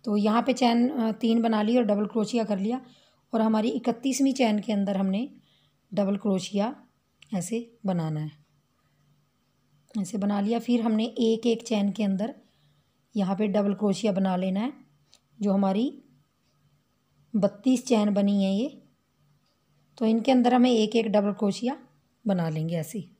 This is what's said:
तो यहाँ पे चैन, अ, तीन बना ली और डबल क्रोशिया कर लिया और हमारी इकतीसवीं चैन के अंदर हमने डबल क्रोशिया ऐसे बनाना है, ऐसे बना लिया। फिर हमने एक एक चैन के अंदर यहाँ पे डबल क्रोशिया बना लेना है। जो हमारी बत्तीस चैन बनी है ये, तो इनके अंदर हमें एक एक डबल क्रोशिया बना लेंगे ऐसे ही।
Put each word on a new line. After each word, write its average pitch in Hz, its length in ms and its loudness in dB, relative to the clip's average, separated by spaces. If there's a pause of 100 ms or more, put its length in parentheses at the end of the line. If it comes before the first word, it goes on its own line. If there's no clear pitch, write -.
तो 208 120 0
यहाँ 214 260 2
पे 254 120 0
चैन, 240 340 2
अ, 226 240 -2
तीन 226 300 0
बना 220 200 2
ली 226 140 2
और 240 80 4
डबल 208 220 0
क्रोशिया 220 380 -2
कर 202 140 -2
लिया 226 220 -2 (520)
और 226 80 0
हमारी 220 300 2
इकतीसवीं 262 640 -2
चैन 220 240 2
के 214 140 -4
अंदर 196 240 0
हमने 196 320 -2 (640)
डबल 202 240 0
क्रोशिया 202 580 -2 (600)
ऐसे 226 320 -4 (200)
बनाना 160 340 -2
है, 151 100 -6 (1600)
ऐसे 202 240 -6
बना 202 220 -2
लिया। 226 200 -2
फिर 240 200 0
हमने 220 400 -2
एक 226 260 0
एक 226 160 0
चैन 202 300 -2
के 214 120 -4
अंदर 196 300 -2 (800)
यहाँ 196 220 0
पे 214 100 0
डबल 202 280 0
क्रोशिया 208 380 0
बना 190 240 0
लेना 190 240 -2
है। 269 120 -4 (680)
जो 202 140 0
हमारी 196 300 2 (1500)
बत्तीस 226 520 0
चैन 208 280 2
बनी 202 300 2
है 190 80 0
ये, 233 160 -2 (1300)
तो 220 80 0
इनके 226 260 2
अंदर 247 220 4
हमें 254 160 6
एक 220 260 2
एक 226 100 2
डबल 208 260 2
क्रोशिया 214 440 -2 (480)
बना 180 240 0
लेंगे 160 280 -4
ऐसे 165 220 -6
ही। 160 100 -12 (120)